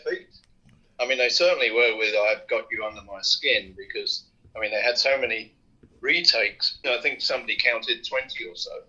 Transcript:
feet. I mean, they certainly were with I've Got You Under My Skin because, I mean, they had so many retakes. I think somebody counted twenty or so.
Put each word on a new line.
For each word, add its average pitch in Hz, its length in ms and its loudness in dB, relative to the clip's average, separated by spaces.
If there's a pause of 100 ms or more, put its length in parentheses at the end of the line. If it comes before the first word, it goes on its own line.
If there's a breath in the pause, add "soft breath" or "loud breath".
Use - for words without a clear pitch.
feet. 180 240 -6 (720)
I 123 60 0
mean, 127 140 0
they 123 100 2
certainly 156 400 4
were 117 260 4
with 107 200 0
I've 107 320 2
Got 110 240 0
You 107 140 -6
Under 107 180 -8
My 98 180 -12
Skin 101 560 0
because, 98 460 -6 (320)
I 113 40 -10
mean, 107 120 -4
they 107 100 0
had 120 160 2
so 135 220 4
many 110 340 -4 (480)
retakes. 127 840 2
I 123 160 0
think 135 200 -4
somebody 123 340 -2
counted 117 480 0
twenty 131 420 -6
or 110 100 -14
so. - 160 -10 (180)